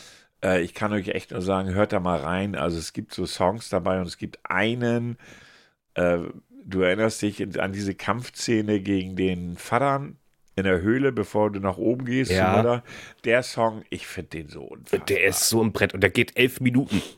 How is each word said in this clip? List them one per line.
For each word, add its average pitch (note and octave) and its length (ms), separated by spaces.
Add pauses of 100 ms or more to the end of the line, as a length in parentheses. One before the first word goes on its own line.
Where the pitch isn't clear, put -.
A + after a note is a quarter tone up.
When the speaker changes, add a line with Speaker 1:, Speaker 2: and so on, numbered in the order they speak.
(420)
Speaker 1:
Äh, F#2 200
ich F2+ 120
kann G#2 180
euch G2 160
echt - 240
nur F#2 100
sagen, F#2+ 320
hört G#2 180
da G2+ 80
mal F2+ 200
rein. F#2 360
Also E2+ 220
es - 160
gibt - 180
so F#2 140
Songs G2 420
dabei F#2 320
und F2+ 60
es F2 100
gibt - 280
einen, A#2 760 (760)
äh, F2 240 (460)
du F#2 180
erinnerst G#2 400
dich G#2 180
in, G2 200
an G2 120
diese G2 220
Kampfszene G#2+ 880
gegen F#2+ 360
den F2 420
Fadan C#3 580 (400)
in F#2+ 80
der F#2 160
Höhle, B2+ 320
bevor G#2+ 400
du G2 80
nach F#2+ 180
oben B2 280
gehst, B2 240
Speaker 2:
Ja. F#2 240
Speaker 1:
so, G#2+ 60
oder? A#2+ 240 (400)
Der A#2+ 180
Song, A2 480
ich - 160
find - 260
den D#2+ 160
so D#2 140
unfassbar. - 440
Speaker 2:
Der F2 180
ist F#2 240
so A2+ 140
ein A2 100
Brett - 220
und G2 60
der F#2+ 100
geht - 280
elf B2 220
Minuten. B2 420 (160)